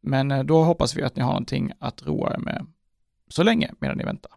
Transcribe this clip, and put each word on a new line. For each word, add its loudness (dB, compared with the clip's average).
Men, 0
eh, 0
då 6
hoppas 2
vi -2
att -2
ni -2
har 2
någonting -2
att -8
roa -2
er -4
med -6
så 0
länge 2
medan -2
ni -4
väntar. -6